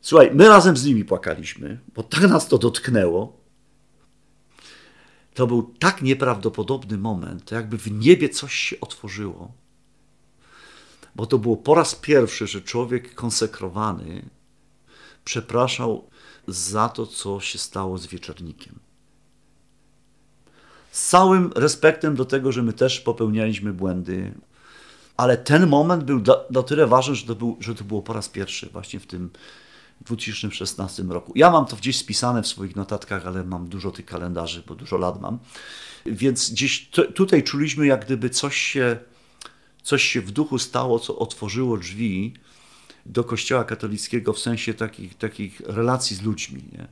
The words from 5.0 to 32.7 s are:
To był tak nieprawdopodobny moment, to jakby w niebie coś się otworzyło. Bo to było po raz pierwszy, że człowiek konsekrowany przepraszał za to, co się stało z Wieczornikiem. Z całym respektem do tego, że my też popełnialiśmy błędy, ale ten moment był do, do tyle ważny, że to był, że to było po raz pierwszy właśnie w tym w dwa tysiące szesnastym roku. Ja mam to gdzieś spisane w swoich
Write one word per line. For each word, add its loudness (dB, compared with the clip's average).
To 0
był 0
tak 0
nieprawdopodobny -2
moment, -6
to -10
jakby -8
w -8
niebie 4
coś -10
się -6
otworzyło. -12
Bo -6
to 2
było 2
po 4
raz 2
pierwszy, 0
że -8
człowiek -6
konsekrowany -6
przepraszał -4
za -2
to, -8
co -8
się -10
stało -6
z -12
Wieczornikiem. -16
Z -4
całym 6
respektem 2
do 0
tego, 0
że -2
my -2
też 0
popełnialiśmy -2
błędy, -6
ale 4
ten 4
moment 4
był 0
do, 4
do 0
tyle 2
ważny, 2
że -10
to -6
był, -6
że -8
to -16
było -6
po -10
raz -8
pierwszy -10
właśnie -14
w -20
tym -10
w -20
dwa -8
tysiące -8
szesnastym -8
roku. -8
Ja 8
mam 4
to -12
gdzieś -6
spisane -2
w -4
swoich -10